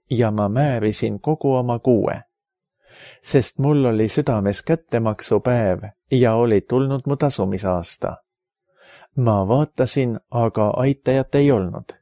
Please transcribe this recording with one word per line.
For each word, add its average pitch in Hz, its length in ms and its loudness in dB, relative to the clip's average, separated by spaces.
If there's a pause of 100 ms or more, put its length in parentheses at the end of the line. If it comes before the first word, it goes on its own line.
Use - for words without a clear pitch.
ja 117 220 0
ma 107 180 0
määrisin 110 680 -2
kogu 147 360 -2
oma 120 240 -2
kuue. 113 420 2 (1000)
Sest - 380 -2
mul 143 260 2
oli 110 220 2
südames 107 560 -2
kättemaksupäev 113 1200 0 (280)
ja 120 240 4
oli 113 260 2
tulnud 135 440 -2
mu 143 100 -2
tasumisaasta. 95 1000 -4 (1000)
Ma 107 320 2
vaatasin, 127 720 0 (120)
aga 110 380 0
aitajat 131 680 -2
ei 143 160 4
olnud. 95 500 -2